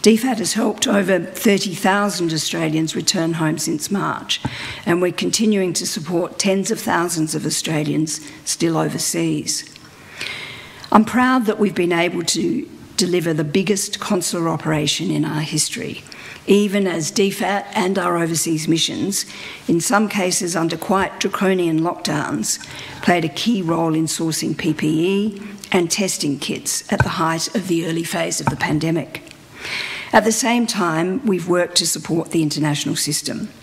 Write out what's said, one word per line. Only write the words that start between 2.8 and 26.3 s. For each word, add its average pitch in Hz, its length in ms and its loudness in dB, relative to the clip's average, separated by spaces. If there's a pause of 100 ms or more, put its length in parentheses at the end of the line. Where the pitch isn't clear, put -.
return 165 380 0
home 160 240 0
since 156 340 -4
March, - 480 -2 (460)
and 175 160 4
we're 180 100 2
continuing 190 640 2
to 180 120 -4
support 170 540 -4
tens 196 320 2
of 175 80 -2
thousands 170 560 0
of 151 100 -4
Australians 151 760 -2 (240)
still 165 320 0
overseas. 160 880 -2 (1300)
I'm 214 120 10
proud 254 420 4
that 208 140 0
we've 190 160 2
been 175 160 2
able 175 320 2
to - 460 0 (260)
deliver 170 380 2
the 156 100 0
biggest 190 560 0
consular 170 500 0
operation 156 600 0
in 147 140 0
our 156 160 -2
history, - 600 -4 (420)
even 202 420 4
as 165 240 -2
defat 196 540 0 (100)
and 190 240 2
our 175 180 0
overseas 165 500 0
missions, 165 580 0 (420)
in 170 140 4
some 208 260 2
cases 180 480 0
under 165 220 0
quite 190 420 0
draconian 180 640 2
lockdowns, 170 840 -2 (360)
played 175 240 2
a 156 40 -2
key 214 320 0
role 165 320 2
in 160 120 2
sourcing 156 520 -2
P 156 160 0
P 156 140 -2 (200)
E 196 340 0 (300)
and 170 200 2
testing 165 480 -2